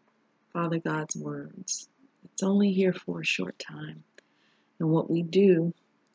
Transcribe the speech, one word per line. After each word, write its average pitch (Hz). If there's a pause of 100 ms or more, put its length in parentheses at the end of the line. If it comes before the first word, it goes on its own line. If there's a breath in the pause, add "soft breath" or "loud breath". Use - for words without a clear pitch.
(520)
Father 165
God's 156
words. 147 (360)
It's -
only 202
here 185
for 170
a 160
short -
time. 156 (800 soft breath)
And 160
what 160
we 170
do 170 (420)